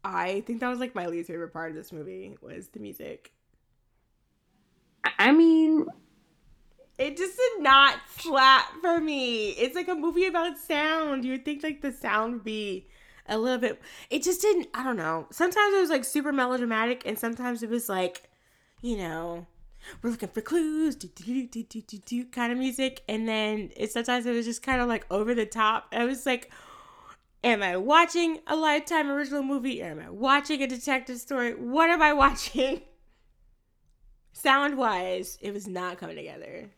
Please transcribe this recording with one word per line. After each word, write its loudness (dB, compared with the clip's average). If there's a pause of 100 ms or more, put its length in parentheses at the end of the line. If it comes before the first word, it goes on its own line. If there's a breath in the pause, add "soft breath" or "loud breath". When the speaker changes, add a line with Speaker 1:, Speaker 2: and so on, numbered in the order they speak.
Speaker 1:
I -2
think -6
that -2
was, -4
like, -6
my -4
least -6
favorite -10
part -8
of -10
this -16
movie -12
was -16
the -18
music. -14 (1900)
Speaker 2:
I 8
mean, 6 (1120)
Speaker 1:
It -2
just -6
did 2
not 8 (180)
slap 6 (160)
for 4
me. -2
It's, 0
like, -4
a -2
movie 0
about -2
sound. -2
You -2
would -8
think, -6
like, -6
the -4
sound -2
would -8
be -6 (400 soft breath)
a -2
little 0
bit, -2 (300 loud breath)
it -2
just 0
didn't, 2
I -6
don't -2
know. -4
Sometimes 2
it 6
was, 2
like, 2
super -2
melodramatic, 0
and -4
sometimes -6
it -6
was, -2
like, -4 (540)
you -4
know, -6 (560 loud breath)
"We're -2
looking -6
for -6
clues, 0
do, -14
do, -20
do, -4
do, -10
do, -12
do, -18
do," -6
kind -4
of -2
music. -2
And -2
then -2
it, -4
sometimes -2
it 0
was -2
just -6
kinda, 0
like, -2
over 0
the 2
top. 0
I 0
was -4
like, -2 (920 soft breath)
"Am 2
I 0
watching 4
a -2
Lifetime 2
original -2
movie, -2
or -8
am -10
I -14
watching 0
a 0
detective -4
story? -4
What 2
am 4
I 6
watching?" 2 (760)
<laughs> -20
Sound-wise, 0
it -8
was -10
not -6
coming -12
together. -16